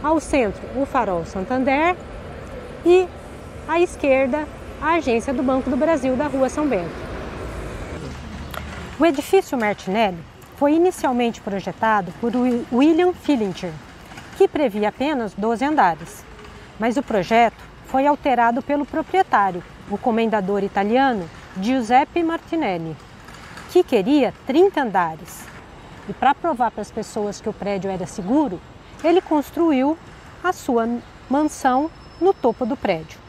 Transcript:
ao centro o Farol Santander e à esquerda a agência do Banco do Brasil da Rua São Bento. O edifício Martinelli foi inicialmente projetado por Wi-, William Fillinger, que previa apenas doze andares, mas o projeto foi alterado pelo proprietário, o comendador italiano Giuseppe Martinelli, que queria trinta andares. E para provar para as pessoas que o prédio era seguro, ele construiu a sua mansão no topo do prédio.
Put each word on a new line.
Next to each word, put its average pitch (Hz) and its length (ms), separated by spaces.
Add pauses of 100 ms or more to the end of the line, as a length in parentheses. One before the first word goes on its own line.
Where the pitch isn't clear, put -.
ao 311 160
centro 226 420 (180)
o 277 60
Farol 196 400
Santander 262 720 (880)
e 359 220 (600)
à 320 120
esquerda 285 680 (320)
a 302 120
agência 269 420
do 254 80
Banco 262 260
do 262 80
Brasil 269 400
da 294 120
Rua 262 200
São 302 200
Bento. 180 260 (2000)
O 294 80
edifício 294 500
Martinelli 208 640 (380)
foi 285 160
inicialmente 269 680
projetado 196 800
por 233 140
Wi-, 247 360
William 320 420
Fillinger, 208 580 (680)
que 392 100
previa 208 420
apenas 254 440
doze 226 320
andares, 185 580 (560)
mas 226 180
o 285 40
projeto 226 640 (240)
foi 269 180
alterado 247 560
pelo 294 240
proprietário, 233 800 (260)
o 202 80
comendador 208 680
italiano 208 640 (320)
Giuseppe 254 640
Martinelli, 269 720 (760)
que 359 120
queria 233 520 (100)
trinta 330 380
andares. 175 640 (600)
E 208 60
para 311 220
provar 247 340
para 208 140
as - 80
pessoas 208 500
que 226 80
o 202 40
prédio 196 360
era 185 160
seguro, 214 560 (420)
ele 339 160
construiu 302 800 (460)
a 359 100
sua 233 340 (400)
mansão 285 640 (320)
no 370 100
topo 254 320
do 247 140
prédio. 160 400 (120)